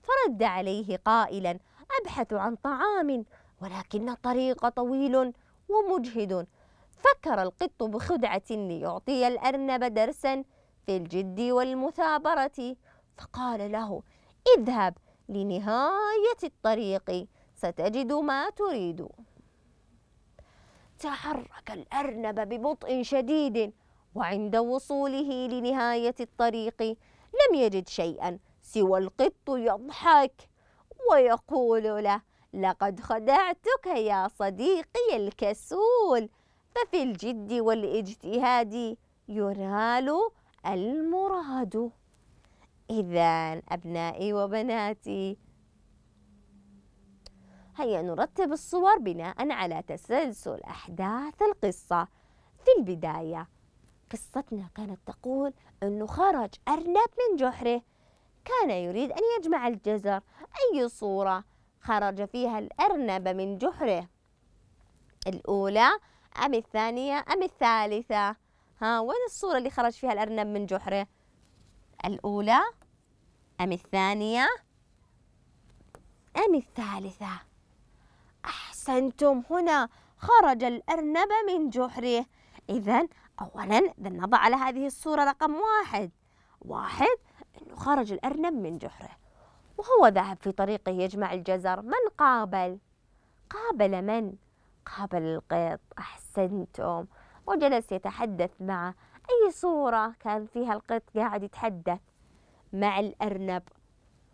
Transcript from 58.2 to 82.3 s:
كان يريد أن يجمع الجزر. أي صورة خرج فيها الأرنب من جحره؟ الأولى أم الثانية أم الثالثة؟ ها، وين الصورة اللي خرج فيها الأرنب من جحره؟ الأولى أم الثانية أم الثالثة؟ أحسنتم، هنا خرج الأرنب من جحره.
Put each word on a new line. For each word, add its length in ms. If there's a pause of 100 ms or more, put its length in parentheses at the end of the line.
كان 240
يريد 420
أن 100 (180)
يجمع 280
الجزر. 540 (400)
أي 280
صورة 540 (380)
خرج 440
فيها 340
الأرنب 680
من 300
جحره؟ 500 (1200)
الأولى 600 (580)
أم 80
الثانية 800
أم 100
الثالثة؟ 920 (460)
ها، 180
وين 260
الصورة 320
اللي 120
خرج 220
فيها 220
الأرنب 340
من 180
جحره؟ 420 (1000)
الأولى 540 (1040)
أم 100
الثانية 760 (1900)
أم 180
الثالثة؟ 840 (1040)
أحسنتم، 1040
هنا 400 (280)
خرج 460
الأرنب 640 (180)
من 220
جحره. 560 (440)